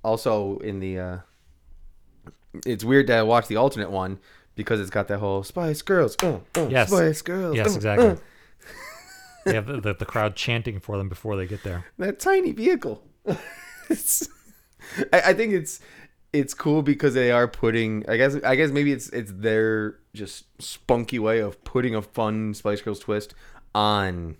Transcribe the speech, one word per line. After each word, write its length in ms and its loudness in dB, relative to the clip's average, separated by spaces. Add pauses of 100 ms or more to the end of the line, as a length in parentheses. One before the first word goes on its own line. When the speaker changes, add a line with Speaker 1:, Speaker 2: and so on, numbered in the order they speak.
Speaker 1:
also 540 0
in 240 -6
the, 180 -4
uh, 180 -6 (1500)
it's 180 -4
weird 240 6
to 160 4
watch 240 4
the 80 -4
alternate 360 2
one 280 -4 (360)
because 240 -2
it's 100 -6
got 180 -2
that 120 -4
whole 240 -2
"Spice 380 -4
Girls, 420 2
uh, 160 -2 (160)
uh, 120 0
Speaker 2:
Yes. 220 2
Speaker 1:
Spice 320 2
Girls, 340 -4
Speaker 2:
Yes, 160 2
Speaker 1:
uh, 40 -2
Speaker 2:
exactly. 320 4
Speaker 1:
uh." 80 4 (1300)
Speaker 2:
They 80 2
have 120 0
the, 140 -6
the, 140 -2
the 120 -6
crowd 300 -2
chanting 460 -4
for 160 -6
them 100 -4
before 300 -6
they 100 -4
get 160 -8
there. 220 -6 (120)
Speaker 1:
That 220 -4
tiny 320 2
vehicle. 520 -2 (220)
<laughs> 120 -2 (520)
It's, 380 -2 (880)
I, 140 8
I 60 6
think 200 2
it's, 260 -4 (540)
it's 200 0
cool 280 2
because 320 2
they 180 4
are 160 6
putting, 640 0
I 80 2
guess, 260 4
I 140 4
guess 120 4
maybe 220 2
it's, 200 -4
it's 220 -8
their 680 0 (140)
just 300 -14 (180)
spunky 580 -2
way 200 2
of 240 -6
putting 320 -2
a 60 -2
fun 520 -4
Spice 280 -4
Girls 180 -8
twist 340 -6 (400)
on 680 0